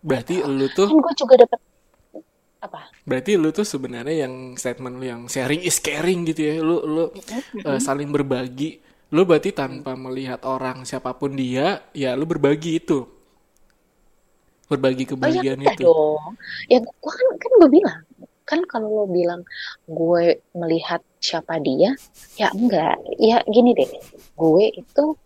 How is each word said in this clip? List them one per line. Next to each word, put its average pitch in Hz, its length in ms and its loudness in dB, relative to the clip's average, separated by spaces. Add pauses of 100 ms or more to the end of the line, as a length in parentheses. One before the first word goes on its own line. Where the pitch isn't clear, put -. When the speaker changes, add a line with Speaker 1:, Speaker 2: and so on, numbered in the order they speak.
Speaker 1:
Berarti 170 400 -2
Speaker 2:
Gitu. 147 80 -4
Speaker 1:
lu 135 240 0
tuh 202 160 2
Speaker 2:
Kan 311 80 6
gue 330 160 2
juga 262 240 6
dapet 233 240 6 (960)
apa? - 320 -18 (160)
Speaker 1:
Berarti 151 320 0
lu 156 160 2
tuh 208 80 -2
sebenarnya 131 640 -4
yang 127 320 -12
statement 127 400 -8
lu 131 80 -10
yang 120 240 -10
sharing 139 320 -2
is 175 160 -2
caring 170 480 -2
gitu 160 160 -4
ya. 151 160 -2
Lu, 165 240 0
lu, 156 220 -2 (100)
Speaker 2:
Mm-hmm. 214 480 -12
Speaker 1:
eh, 143 160 -4
saling 143 320 -4
berbagi. 135 720 -4 (320)
Lu 175 160 4
berarti 165 240 2
tanpa 131 400 -8
Speaker 2:
Mm. 131 160 -12
Speaker 1:
melihat 131 320 -8
orang 131 480 -6
siapapun 135 480 -6
dia, 135 560 -2
ya 131 240 -4
lu 151 80 -2
berbagi 156 560 0
itu. 135 240 -2 (1600)
Berbagi 131 400 -2
Speaker 2:
Oh, - 0 -
ya - 60 -8
Speaker 1:
kebahagiaan 135 500 -2
Speaker 2:
udah - 140 -12
Speaker 1:
itu. - 80 -6
Speaker 2:
dong. 151 460 2 (360)
Ya 247 140 6
gua - 340 -12
kan, 508 120 2 (120)
kan 480 160 -4
gua 339 160 10
bilang, 349 280 4 (440)
kan 302 220 -2
kalau 226 240 -6
lo 214 180 0
bilang 175 340 -2 (440)
gue 165 540 2 (120)
melihat 165 480 -4 (200)
siapa 165 440 -6
dia, 143 320 2 (400)
ya 208 160 0
enggak. 196 480 0 (160)
Ya 226 320 4
gini 240 240 6
deh, 175 160 2 (480)
gue 160 300 4 (100)
itu 294 400 -2 (100)